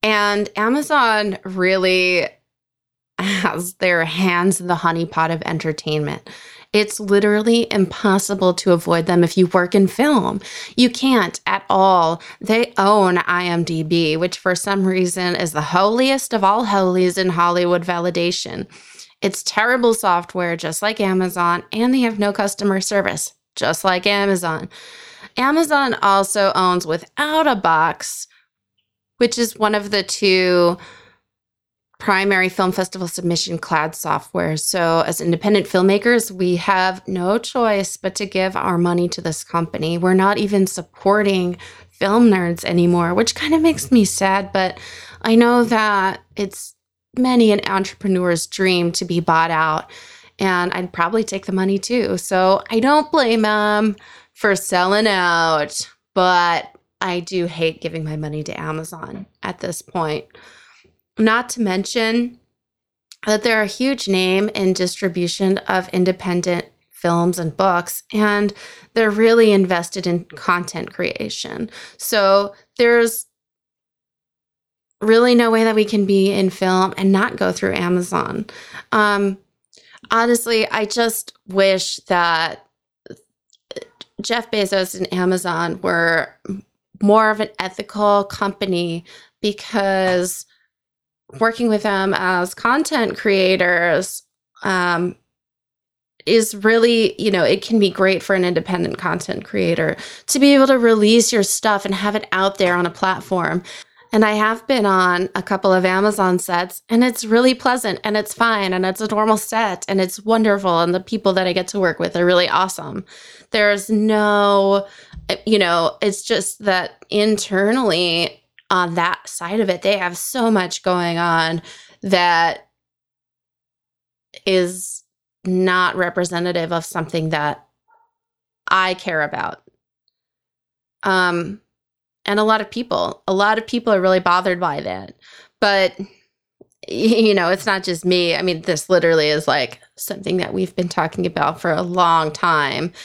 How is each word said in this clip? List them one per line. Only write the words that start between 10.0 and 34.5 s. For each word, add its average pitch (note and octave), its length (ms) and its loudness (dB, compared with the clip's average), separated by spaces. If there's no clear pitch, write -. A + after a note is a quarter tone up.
You B3 140 4
can't A#3+ 560 0
at G3 220 -2
all. F#3 540 4
They A3+ 380 0
own G3 400 4
I F3+ 280 -2
M E3+ 180 0
D E3 180 -4
B, D#3+ 340 0
which F3 220 -4
for F#3 160 -2
some G3 320 -2
reason F3+ 480 -2
is E3 180 -4
the D3+ 80 -4
holiest A#3 760 0
of G3 100 0
all G#3+ 220 2
holies F#3 520 2
in F#3 120 0
Hollywood F3 520 2
validation. F3 840 -4
It's F#3+ 200 -4
terrible A#3+ 520 2
software, F3 600 -2
just D#3+ 260 -6
like G#3+ 180 -4
Amazon, F3+ 720 0
and A#3+ 200 0
they C4 80 2
have A3+ 180 0
no G3+ 140 0
customer G3+ 480 -2
service, F#3+ 520 -2
just - 260 -2
like F3+ 240 0
Amazon. G3 640 0
Amazon C#4+ 580 2
also G3 600 2
owns F3+ 320 2
Without D4 600 -2
a B3+ 100 2
Box, E3 720 0
which A#3+ 220 0
is A3+ 180 -2
one G#3+ 180 0
of G#3 160 -4
the G3+ 120 -2
two F3+ 720 2
primary F#3+ 520 2
film F#3 220 0
festival F#3 360 -6
submission E3+ 480 -4
cloud D#3+ 380 -4
software. D#3 640 -4